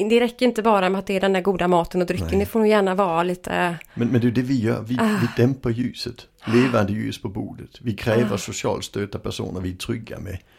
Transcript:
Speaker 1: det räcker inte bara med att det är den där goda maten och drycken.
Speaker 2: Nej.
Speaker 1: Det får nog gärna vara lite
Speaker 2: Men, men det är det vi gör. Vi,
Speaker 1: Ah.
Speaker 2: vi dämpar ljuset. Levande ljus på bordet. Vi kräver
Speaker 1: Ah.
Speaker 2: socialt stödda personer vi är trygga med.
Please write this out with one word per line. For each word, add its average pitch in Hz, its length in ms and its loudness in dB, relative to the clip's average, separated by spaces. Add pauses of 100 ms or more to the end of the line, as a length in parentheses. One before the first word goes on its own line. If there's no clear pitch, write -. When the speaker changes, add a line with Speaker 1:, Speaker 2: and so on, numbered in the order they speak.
(100)
Speaker 1:
det 233 100 6
räcker 240 260 0
inte 233 160 0
bara 202 280 4
med 196 80 0
att 196 80 -6
det 196 100 -2
är 185 40 -2
den 196 120 4
där 190 80 2
goda 180 280 0
maten 175 320 2
och 175 60 0
drycken. 180 240 -2
Speaker 2:
Nej. 185 80 2
Speaker 1:
Det 202 80 2
får 226 120 -2
nog 214 100 4
gärna 196 260 4
vara 175 280 2
lite 180 560 -2 (160)
Speaker 2:
Men, 120 140 0
men 123 120 2
det 117 60 2
är 123 40 2
det 127 120 0
vi 127 180 -2
gör. 113 220 0
Vi, 113 180 -4
Speaker 1:
Ah. 214 200 2
Speaker 2:
vi 117 220 0
dämpar 131 280 2
ljuset. 117 560 -6 (200)
Levande 113 460 4
ljus 110 300 -6
på 110 60 -6
bordet. 101 420 -10 (100)
Vi 113 140 -2
kräver 110 400 0
Speaker 1:
Ah. 101 40 -2
Speaker 2:
socialt - 460 -6
stödda 101 340 -6
personer 104 420 -8
vi 92 120 -4
är 92 40 -12
trygga - 420 -8
med. 90 200 -10 (200)